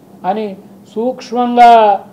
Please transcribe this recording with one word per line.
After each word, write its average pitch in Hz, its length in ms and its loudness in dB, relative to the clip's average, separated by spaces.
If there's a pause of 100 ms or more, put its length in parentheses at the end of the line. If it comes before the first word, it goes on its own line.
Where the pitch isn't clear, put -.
(240)
అని 202 320 -8 (380)
సూక్ష్మంగా 240 1040 0 (120)